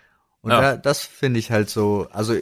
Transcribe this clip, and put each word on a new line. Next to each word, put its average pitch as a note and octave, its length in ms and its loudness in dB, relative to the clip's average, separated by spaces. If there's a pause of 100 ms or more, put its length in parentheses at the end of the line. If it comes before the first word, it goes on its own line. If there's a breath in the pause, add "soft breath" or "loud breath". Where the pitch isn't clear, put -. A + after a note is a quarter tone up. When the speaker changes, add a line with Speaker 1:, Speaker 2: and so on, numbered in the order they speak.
(420 soft breath)
Speaker 1:
Und A2 80 -4
Speaker 2:
Ja. A#2+ 100 4
Speaker 1:
da, C3+ 160 2
das - 240 -2
finde B2 400 -2
ich G#2+ 100 -6
halt G#2+ 200 0
so, G#2 420 0
also G#2+ 300 -2